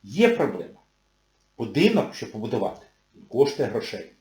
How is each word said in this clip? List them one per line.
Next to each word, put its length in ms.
Є 260
проблема. 520
Будинок, 560
щоб 180
побудувати, 540
коштує 400
грошей. 520